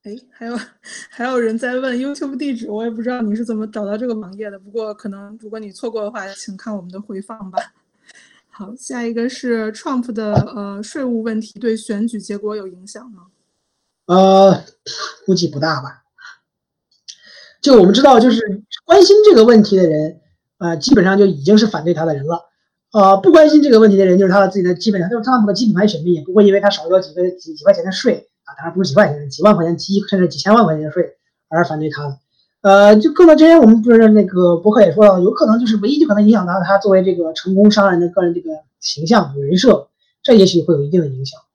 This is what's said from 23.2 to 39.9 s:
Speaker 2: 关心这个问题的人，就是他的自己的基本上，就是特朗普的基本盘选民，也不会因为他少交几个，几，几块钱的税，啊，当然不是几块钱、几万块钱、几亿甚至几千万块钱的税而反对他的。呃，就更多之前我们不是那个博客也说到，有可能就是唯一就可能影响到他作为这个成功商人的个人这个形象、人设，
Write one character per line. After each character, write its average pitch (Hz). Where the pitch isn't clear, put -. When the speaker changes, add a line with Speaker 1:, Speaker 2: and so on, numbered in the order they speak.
Speaker 2:
关 311
心 302
这 285
个 220
问 220
题 196
的 196
人， 180
就 196
是 185
他 202
的 190
自 196
己 185
的 180
基 196
本 196
上， 175
就 240
是 214
特 247
朗 247
普 202
的 202
基 240
本 190
盘 196
选 165
民， 175
也 151
不 180
会 208
因 196
为 196
他 202
少 185
交 185
几 185
个， 180
几， 160
几 -
块 196
钱 170
的 185
税， -
啊， -
当 160
然 170
不 190
是 160
几 135
块 196
钱、 143
几 147
万 208
块 165
钱、 170
几 -
亿 202
甚 196
至 180
几 156
千 202
万 226
块 160
钱 156
的 151
税 170
而 165
反 156
对 156
他 147
的。 135
呃， 202
就 294
更 339
多 311
之 311
前 330
我 320
们 226
不 233
是 226
那 214
个 180
博 208
客 233
也 175
说 208
到， 190
有 190
可 254
能 226
就 247
是 214
唯 202
一 294
就 320
可 208
能 208
影 214
响 190
到 180
他 196
作 202
为 190
这 185
个 165
成 190
功 208
商 202
人 170
的 175
个 180
人 175
这 175
个 165
形 -
象、 165
人 143
设， 196